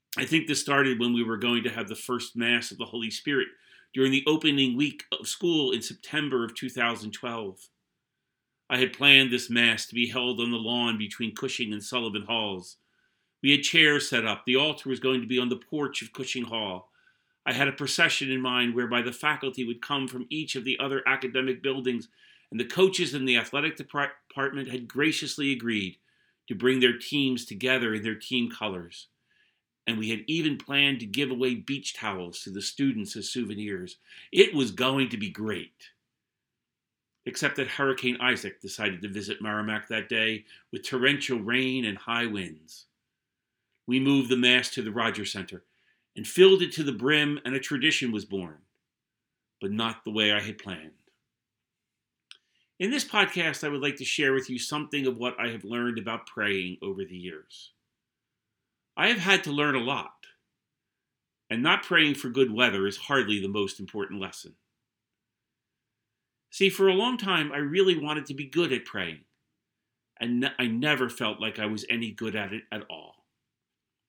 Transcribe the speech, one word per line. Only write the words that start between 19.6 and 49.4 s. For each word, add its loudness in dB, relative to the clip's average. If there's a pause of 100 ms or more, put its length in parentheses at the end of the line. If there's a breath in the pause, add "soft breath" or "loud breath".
would -6
come -4
from -10
each -6
of -6
the -2
other -2
academic 0
buildings, -2 (420 soft breath)
and -4
the -2
coaches 4
in -2
the 6
athletic 0
depart-, -4 (160)
department -4
had -6
graciously 0
agreed -2 (540)
to -4
bring 4
their 6
teams 0
together 0
in -2
their -2
team -2
colors. -8 (800)
And -2
we -4
had -4
even 0
planned 0
to -8
give -2
away 0
beach -6
towels -8
to -12
the -8
students -2
as -8
souvenirs. -8 (340 loud breath)
It 6
was 2
going 0
to -4
be -6
great. -8 (1300)
Except -2
that -2
Hurricane 0
Isaac -2
decided -4
to -8
visit -8
Merrimack -4
that -4
day 0 (300 loud breath)
with -10
torrential 0
rain 0
and -2
high -2
winds. -8 (1040)
We 2
moved 4
the 4
Mass 6
to -4
the -4
Rogers -2
Center -10 (520)
and -10
filled 8
it -2
to -4
the 0
brim, 2
and -2
a -2
tradition 0
was -4
born, -8 (1040)